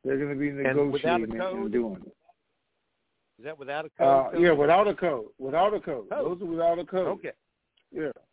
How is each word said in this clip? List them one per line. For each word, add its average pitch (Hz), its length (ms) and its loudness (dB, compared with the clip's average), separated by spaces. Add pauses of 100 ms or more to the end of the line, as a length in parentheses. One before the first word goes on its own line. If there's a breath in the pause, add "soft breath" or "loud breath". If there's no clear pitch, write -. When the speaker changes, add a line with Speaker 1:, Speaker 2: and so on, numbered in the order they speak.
Speaker 1:
They're 135 140 -2
gonna 143 180 -4
be 143 140 -2
Speaker 2:
And 139 420 0
without 143 300 0
a 107 60 -4
Speaker 1:
negotiating 113 120 -8
Speaker 2:
code? - 240 -6
Speaker 1:
and 107 80 -6
doing 110 340 -2
it. - 100 -20 (1200)
Speaker 2:
Is 117 60 -20
that 156 140 -12
without 143 260 -6
a - 40 -14
code, - 180 2
Speaker 1:
Uh, 135 240 4
Speaker 2:
Tony? 170 140 4
Speaker 1:
yeah, 175 60 8
without 160 360 6
a 175 80 0
code. 139 300 -2 (120)
Without 160 360 0
a 202 60 -4
code. 123 300 -8
Speaker 2:
Code. 180 300 -4
Speaker 1:
Those - 20 -10
are 175 80 -8
without 170 300 0
a 170 60 -8
code. 185 220 -2 (120)
Speaker 2:
Okay. 131 120 -12 (600)
Speaker 1:
Yeah. 151 200 -6 (220)